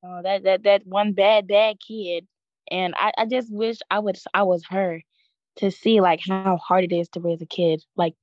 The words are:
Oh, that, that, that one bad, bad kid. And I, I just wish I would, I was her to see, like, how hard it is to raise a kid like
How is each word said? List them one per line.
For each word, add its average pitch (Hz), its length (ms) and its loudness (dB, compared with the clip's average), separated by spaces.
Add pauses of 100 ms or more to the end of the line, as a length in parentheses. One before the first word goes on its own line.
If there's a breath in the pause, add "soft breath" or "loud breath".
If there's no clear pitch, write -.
Oh, 180 180 -14
that, 190 220 -2
that, 190 200 2
that 202 220 4
one 202 280 0
bad, 196 340 4
bad 208 320 2
kid. 185 460 -8 (440)
And 180 260 -4
I, 214 220 0
I 226 80 -2
just 233 260 -4
wish 220 260 -4 (120)
I 196 80 0
would, 208 200 -4 (160)
I 202 100 2
was 180 260 0
her 180 320 -4 (540)
to 196 140 0
see, 220 300 2
like, 170 260 2
how 190 320 0
hard 185 260 0
it 175 80 -4
is 170 180 -2
to 175 100 -10
raise 170 220 -4
a 160 40 -14
kid 160 360 -2 (140)
like 170 260 -2